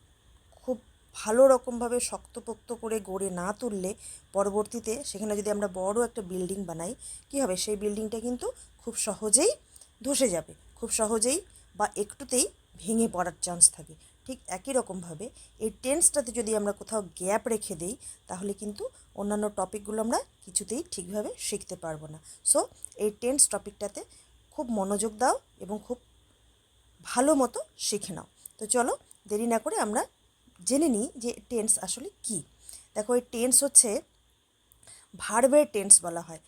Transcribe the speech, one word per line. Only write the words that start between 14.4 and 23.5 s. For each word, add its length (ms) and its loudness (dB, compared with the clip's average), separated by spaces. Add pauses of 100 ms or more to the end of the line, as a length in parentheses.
একই 260 -6
রকমভাবে 580 -4 (280)
এই 120 -4 (120)
টেন্সটাতে 500 0
যদি 240 -2
আমরা 160 0
কোথাও 300 -6
গ্যাপ 460 -4
রেখে 260 -2
দেই, 220 -8 (300)
তাহলে 260 -6
কিন্তু 360 -8 (260)
অন্যান্য 420 -2
টপিকগুলো 460 -4
আমরা 180 0 (240)
কিছুতেই 460 -4
ঠিকভাবে 480 -6
শিখতে 380 -6
পারবো 300 -10
না। 120 -16 (340)
So, 140 4 (300)
এই 140 0
টেন্স 380 2
টপিকটাতে 560 -8 (460)